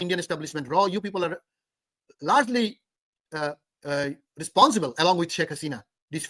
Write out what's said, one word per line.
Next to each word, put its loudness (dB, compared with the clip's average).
Indian 0
establishment, -6
raw, 4
you 0
people -4
are -2
largely, 2
uh, -4
uh, -2
responsible 4
along 4
with -2
Sheikh -2
Hasina, -8
this -6